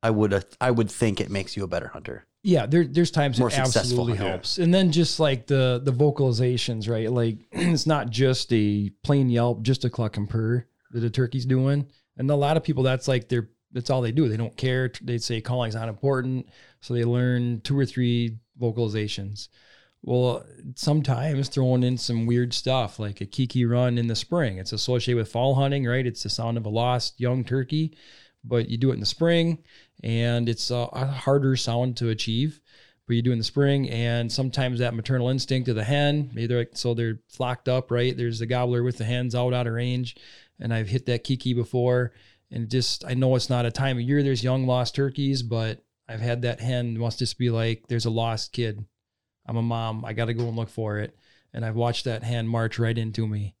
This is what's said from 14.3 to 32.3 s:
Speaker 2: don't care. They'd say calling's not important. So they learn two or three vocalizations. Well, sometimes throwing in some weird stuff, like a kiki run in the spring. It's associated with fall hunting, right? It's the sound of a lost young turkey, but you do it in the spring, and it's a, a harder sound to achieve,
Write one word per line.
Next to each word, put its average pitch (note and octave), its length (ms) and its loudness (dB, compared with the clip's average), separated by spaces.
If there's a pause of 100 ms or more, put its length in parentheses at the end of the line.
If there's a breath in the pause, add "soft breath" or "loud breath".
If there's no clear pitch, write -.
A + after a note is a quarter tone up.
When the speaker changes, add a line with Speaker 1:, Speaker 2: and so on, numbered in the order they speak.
Speaker 2:
don't A2+ 200 -4
care. B2+ 340 0 (120)
They'd A#2+ 180 -4
say A#2 200 -2
calling's A#2+ 340 -2
not A2+ 120 -4
important. B2+ 600 -2 (340 soft breath)
So - 140 -6
they A#2+ 100 2
learn A#2+ 560 0
two C3+ 160 -2
or C#3 80 4
three A#2+ 520 0 (220)
vocalizations. G#2+ 880 -2 (560 soft breath)
Well, B2 400 0 (320)
sometimes C#3 720 0
throwing B2+ 340 2
in B2+ 140 2
some A#2 280 -2
weird A#2+ 280 2
stuff, C3 440 -2
like G#2 240 -6
a G#2 40 -6
kiki B2 400 0
run A#2+ 340 2
in A#2 80 0
the A2+ 80 -2
spring. B2 420 -2
It's F#2 160 -8
associated B2 460 0
with G#2+ 120 -4
fall B2+ 240 2
hunting, C#3 300 0
right? B2 220 0
It's A#2 160 -6
the G#2+ 60 -6
sound A#2 280 -2
of A2 80 -4
a G#2+ 40 -4
lost A#2 500 0
young B2 240 0
turkey, C3+ 520 -2 (480 loud breath)
but A#2 240 0
you A#2 100 -4
do C3 120 2
it C3 60 0
in - 40 -6
the G#2 60 -4
spring, E3 540 2 (440 soft breath)
and A#2 460 0
it's A#2 220 -2
a, A#2+ 220 -4
a C3 120 -4
harder C3+ 500 2
sound A#2+ 420 0
to A#2 120 0
achieve, A#2 500 -2 (460 soft breath)